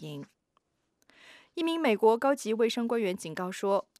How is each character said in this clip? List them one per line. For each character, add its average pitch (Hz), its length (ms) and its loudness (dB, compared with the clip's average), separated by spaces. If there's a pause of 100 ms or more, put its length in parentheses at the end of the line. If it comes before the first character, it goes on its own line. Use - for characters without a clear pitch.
营。 147 240 -12 (1300)
一 339 100 -4
名 330 160 0
美 254 160 4
国 220 220 6
高 277 180 2
级 220 180 -4
卫 226 140 2
生 233 180 -2
官 233 140 -2
员 190 160 0
警 165 180 -10
告 185 160 -4
说， 196 380 -2 (120)